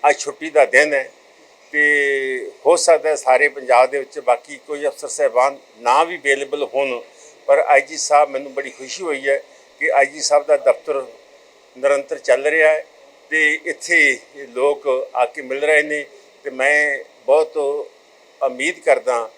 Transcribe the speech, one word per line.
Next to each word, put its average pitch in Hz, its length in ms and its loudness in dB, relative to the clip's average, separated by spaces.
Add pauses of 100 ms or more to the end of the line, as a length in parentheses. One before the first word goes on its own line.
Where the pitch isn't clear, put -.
ਅੱਜ 147 80 2
ਛੁੱਟੀ 156 320 -10
ਦਾ 143 160 4
ਦਿਨ 147 280 2
ਹੈ 131 180 -4 (600)
ਤੇ 139 800 0 (140)
ਹੋ 170 100 6
ਸਕਦਾ 156 340 2
ਹੈ 151 60 0
ਸਾਰੇ 131 340 2
ਪੰਜਾਬ 127 400 2
ਦੇ 139 100 -4
ਵਿੱਚ 135 200 -10
ਬਾਕੀ 127 480 -2
ਕੋਈ 147 200 -6
ਅਫਸਰ 135 200 -8
ਸਾਹਿਬਾਨ 135 500 0 (220)
ਨਾ 127 240 2
ਵੀ 170 140 -4
ਅਵੇਲੇਬਲ 139 460 -2
ਹੋਣ, 127 360 -4 (480)
ਪਰ 143 120 6
ਆਈ 139 220 4
ਜੀ 151 160 -14
ਸਾਹਿਬ 147 320 2
ਮੈਨੂੰ 135 240 -8
ਬੜੀ 135 160 -8
ਖੁਸ਼ੀ 135 340 -14
ਹੋਈ 139 240 -4
ਹੈ 139 160 0 (360)
ਕਿ 151 120 -2
ਆਈ 139 140 4
ਜੀ 143 160 -14
ਸਾਹਿਬ 147 240 0
ਦਾ 151 120 2
ਦਫ਼ਤਰ 143 480 -2 (720)
ਨਿਰੰਤਰ 139 400 -2
ਚੱਲ 135 280 0
ਰਿਹਾ 156 240 2
ਹੈ 156 160 -2 (440)
ਤੇ 151 360 0
ਇੱਥੇ 156 540 0 (160)
ਲੋਕ 135 800 -2
ਆ 123 100 2
ਕੇ - 160 -12
ਮਿਲ 131 180 -8
ਰਹੇ 151 240 2
ਨੇ 151 220 -6 (380)
ਤੇ 143 60 -10
ਮੈਂ 139 540 -2 (220)
ਬਹੁਤ 156 320 2
ਉਮੀਦ 143 1200 -6
ਕਰਦਾ 123 580 0